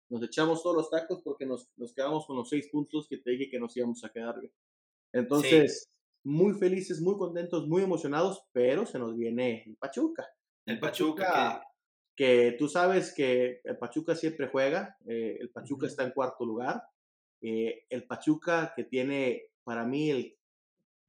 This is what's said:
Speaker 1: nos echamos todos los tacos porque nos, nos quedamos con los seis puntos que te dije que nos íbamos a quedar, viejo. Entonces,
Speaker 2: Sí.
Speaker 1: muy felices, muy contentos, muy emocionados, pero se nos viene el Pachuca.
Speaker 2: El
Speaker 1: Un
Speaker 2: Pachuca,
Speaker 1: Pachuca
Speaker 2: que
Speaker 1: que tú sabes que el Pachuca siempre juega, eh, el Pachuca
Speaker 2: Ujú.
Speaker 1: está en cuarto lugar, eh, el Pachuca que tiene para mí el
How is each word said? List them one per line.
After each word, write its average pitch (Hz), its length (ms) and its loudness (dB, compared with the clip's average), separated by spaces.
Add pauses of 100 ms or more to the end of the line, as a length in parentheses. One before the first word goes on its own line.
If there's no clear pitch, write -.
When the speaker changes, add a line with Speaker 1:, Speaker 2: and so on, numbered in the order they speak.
(100)
Speaker 1:
nos 117 120 -6
echamos 160 400 0
todos 175 140 2
los 156 140 0
tacos 165 340 -2
porque 139 220 -6
nos, 127 300 -6
nos 117 180 -12
quedamos 147 320 -2
con 135 100 -8
los 120 140 -6
seis 147 200 -2
puntos 151 380 -2
que 135 80 -8
te 123 140 -4
dije 135 200 -2
que 127 80 -4
nos 117 200 -8
íbamos 120 260 -4
a 107 60 -14
quedar, 117 300 -8
viejo. 113 140 -16 (600)
Entonces, 135 720 6
Speaker 2:
Sí. - 60 -20 (340)
Speaker 1:
muy 165 280 4
felices, 185 480 0
muy 196 160 2
contentos, 170 500 -2
muy 175 160 4
emocionados, 165 720 0
pero 131 320 4
se - 140 -6
nos 113 180 -4
viene 117 500 -2
el 107 120 -18
Pachuca. 311 500 -2 (380)
Speaker 2:
El - 80 -4
Speaker 1:
Un 110 60 -6
Speaker 2:
Pachuca, 156 440 0
Speaker 1:
Pachuca 156 420 0 (480)
Speaker 2:
que 123 380 6
Speaker 1:
que 120 60 -8
tú 147 100 0
sabes 180 460 2
que 127 500 2
el 120 140 -8
Pachuca 156 360 -2
siempre 160 340 -2
juega, 151 500 0 (100)
eh, 113 320 -4
el 120 100 -10
Pachuca 135 360 -6
Speaker 2:
Ujú. 143 40 -6
Speaker 1:
está 135 140 -4
en 123 80 -2
cuarto 127 320 -4
lugar, 127 380 -4 (580)
eh, 113 480 -4
el 120 180 -8
Pachuca 156 680 0
que 120 80 -4
tiene 131 600 -2 (200)
para 117 220 -4
mí 151 240 0
el 123 280 -4 (720)